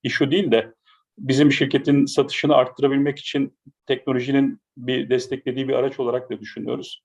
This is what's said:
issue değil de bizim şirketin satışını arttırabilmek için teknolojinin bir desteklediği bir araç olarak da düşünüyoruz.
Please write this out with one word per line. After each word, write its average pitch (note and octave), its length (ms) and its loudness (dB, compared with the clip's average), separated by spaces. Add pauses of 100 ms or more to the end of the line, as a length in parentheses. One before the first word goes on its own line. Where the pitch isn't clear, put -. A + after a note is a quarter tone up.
issue C3 280 0
değil F3 200 2
de A2+ 220 2 (440)
bizim C3+ 340 4
şirketin C#3 540 2
satışını C#3+ 500 0
arttırabilmek C#3 640 2
için - 380 -4 (280)
teknolojinin C3+ 720 0 (180)
bir B2 320 -4
desteklediği C3 580 -2
bir C3+ 60 0
araç C3 260 -2
olarak B2 320 -4
da G#2 80 -8
düşünüyoruz. A2+ 640 -10